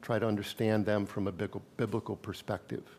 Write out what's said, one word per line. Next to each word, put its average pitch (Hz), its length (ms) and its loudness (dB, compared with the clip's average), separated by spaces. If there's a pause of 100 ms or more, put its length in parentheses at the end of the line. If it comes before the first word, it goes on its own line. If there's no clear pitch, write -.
try 113 180 0
to 113 80 2
understand 107 580 2
them 104 200 4
from 98 220 -2
a 98 40 0
biblical, 95 300 -4 (160)
biblical 107 400 -2
perspective. - 640 -6 (160)